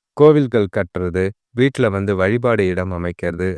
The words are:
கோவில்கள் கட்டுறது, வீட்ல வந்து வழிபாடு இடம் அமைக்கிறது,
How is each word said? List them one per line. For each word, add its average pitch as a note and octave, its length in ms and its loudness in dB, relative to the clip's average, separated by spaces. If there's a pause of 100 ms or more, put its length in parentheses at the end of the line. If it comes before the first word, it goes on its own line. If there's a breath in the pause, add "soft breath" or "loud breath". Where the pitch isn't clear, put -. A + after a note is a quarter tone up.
(160)
கோவில்கள் C3+ 580 4
கட்டுறது, F#2 500 -4 (280)
வீட்ல B2+ 360 0
வந்து G2 280 -2
வழிபாடு A2 500 0
இடம் F#2 260 -4
அமைக்கிறது, F2 640 -6